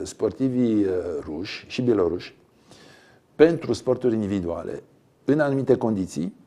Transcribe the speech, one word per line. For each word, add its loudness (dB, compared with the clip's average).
sportivii, 0
uh, 0
ruși -10
și -6
bieloruși, 0
pentru 4
sporturi 0
individuale, -4
în 2
anumite 2
condiții -4